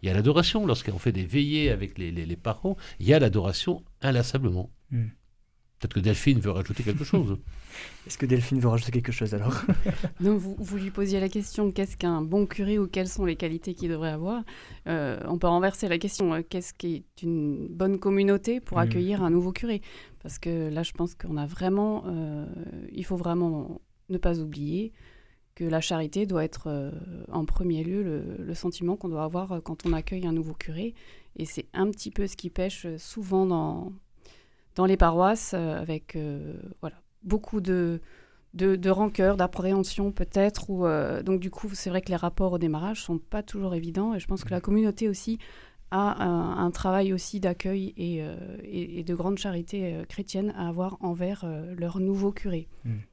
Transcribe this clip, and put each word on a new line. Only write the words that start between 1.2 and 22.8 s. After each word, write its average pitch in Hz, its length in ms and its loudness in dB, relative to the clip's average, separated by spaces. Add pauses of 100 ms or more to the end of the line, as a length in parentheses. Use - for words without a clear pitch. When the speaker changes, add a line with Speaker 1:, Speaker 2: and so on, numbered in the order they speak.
Speaker 1:
veillées 143 460 2
avec 98 260 -2
les, 87 140 -4
les, 85 160 -4
les 85 100 -4
parents, 113 400 -2 (220)
il - 80 0
y 135 80 10
a 156 60 8
l'adoration 107 640 2 (180)
inlassablement. 123 680 2 (200)
Speaker 2:
Hmm. 117 160 0 (760)
Speaker 1:
Peut-être - 140 -4
que 101 60 2
Delphine 110 380 6
veut 101 140 2
rajouter 92 300 -2
quelque 117 220 0
chose. 120 320 4 (360)
Speaker 2:
<laughs> - 340 -16
Est-ce - 100 -8
que - 80 0
Delphine 127 340 4
veut 120 100 6
rajouter 117 240 2
quelque 120 200 0
chose 107 220 -2
alors ? 104 260 0 (300)
<laughs> - 300 -2
Speaker 3:
Non, 202 180 4
vous, 190 200 -6
vous 196 200 -6
lui 190 120 -4
posiez 196 300 0
la 190 80 0
question, 202 440 0
qu'est-ce 196 260 -2
qu'un 170 240 0
bon 190 240 4
curé 208 320 0
ou 196 80 2
quelles 185 220 -2
sont 185 180 -2
les 165 100 0
qualités 165 380 -4
qu'il 170 160 -4
devrait 160 220 -2
avoir ? 196 320 -4 (420)
Euh, 147 400 -2
on 175 100 -2
peut 175 120 4
renverser 185 400 2
la 170 100 2
question, 190 340 0
euh, 160 160 0
qu'est-ce 180 240 -6
qui 170 220 -4
est - 280 -12
une 147 460 -2
bonne 190 300 2
communauté 196 640 4
pour - 180 -2
Speaker 2:
Hmm. 170 40 6
Speaker 3:
accueillir 180 400 2
un 175 80 2
nouveau 175 220 4
curé ? 220 300 -2 (400)
Parce 156 160 -12
que 165 320 -2
là, 156 140 -2
je - 80 -6
pense 170 240 -2
qu'on 165 200 -6
a 147 80 -2
vraiment, 196 640 0
euh, 156 400 -4 (460)